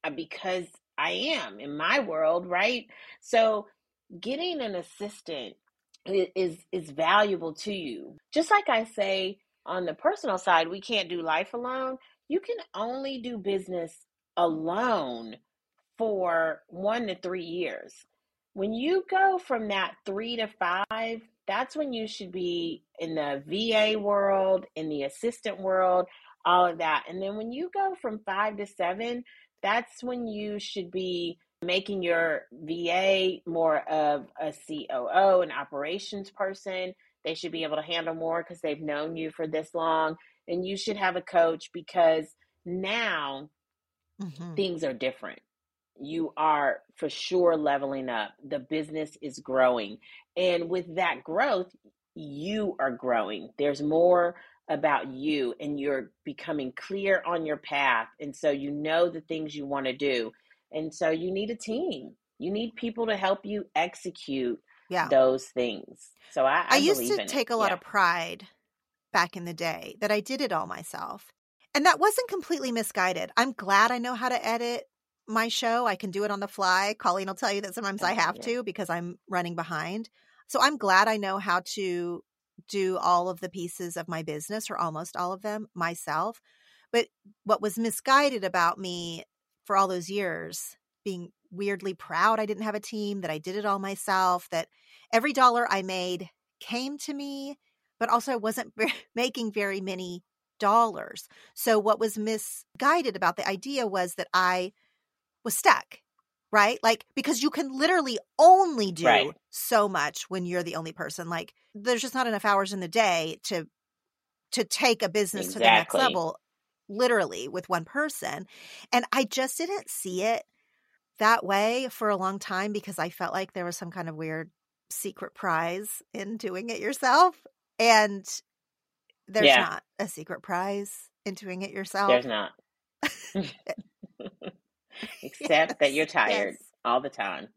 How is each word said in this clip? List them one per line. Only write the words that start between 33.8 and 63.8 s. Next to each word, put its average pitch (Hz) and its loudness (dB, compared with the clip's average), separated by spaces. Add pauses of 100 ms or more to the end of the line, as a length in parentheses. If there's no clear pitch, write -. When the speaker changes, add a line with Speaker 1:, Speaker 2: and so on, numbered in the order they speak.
Speaker 1:
of 147 2 (140)
a 151 -4
C - -10
O 123 -4
O, 185 6
an 151 -4
operations 160 -6
person. 190 -6 (300)
They 160 -4
should 165 -8
be 165 -4
able 151 -2
to 151 -2
handle 165 -4
more 165 -2
'cause 170 -14
they've 151 -4
known 156 -4
you 160 -6
for 160 -6
this 156 -6
long. 160 2 (320)
And 180 -4
you 196 -4
should 202 -4
have 185 0
a 180 -2
coach, 165 2
because 160 2 (300)
now 175 -4 (720)
Speaker 2:
Mm-hmm. 165 -10
Speaker 1:
things 175 -2
are 131 -2
different. 127 -6 (600)
You 156 -4
are 151 2 (140)
for 156 -4
sure 175 2
leveling 139 -2
up. 107 -2 (100)
The 143 -6
business 151 -6
is 135 -10
growing. 127 2 (380)
And 175 0
with 170 -4
that 175 0
growth, 180 0 (400)
you 165 -4
are 135 0
growing. 110 -2
There's 143 0
more 175 4 (320)
about 143 0
you, 135 -2
and 147 -6
you're 139 -4 (120)
becoming 143 -6
clear 196 0
on 165 -2
your 151 -2
path. 131 0 (120)
And 95 -10
so 151 0
you 143 -2
know 156 2
the 165 -10
things 156 -8
you 143 -8
wanna 135 -2
do. 127 0 (400)
And 156 -6
so 160 0
you 165 -2
need 208 -4
a 226 -4
team. 220 -6 (220)
You 170 -6
need 226 -4
people 233 -4
to 214 0
help 196 0
you 208 -6
execute 143 -4 (280)